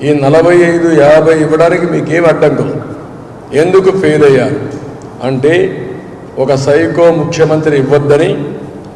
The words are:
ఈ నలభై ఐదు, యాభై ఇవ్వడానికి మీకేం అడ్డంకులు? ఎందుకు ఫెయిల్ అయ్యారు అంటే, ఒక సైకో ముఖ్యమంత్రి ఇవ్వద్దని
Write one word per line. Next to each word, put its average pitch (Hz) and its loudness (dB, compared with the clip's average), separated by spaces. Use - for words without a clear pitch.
ఈ 147 0
నలభై 165 4
ఐదు, 170 2
యాభై 156 4
ఇవ్వడానికి 165 0
మీకేం 160 -2
అడ్డంకులు? 147 0
ఎందుకు 185 2
ఫెయిల్ 151 2
అయ్యారు 131 2
అంటే, 135 0
ఒక 135 0
సైకో 147 2
ముఖ్యమంత్రి 156 0
ఇవ్వద్దని 143 0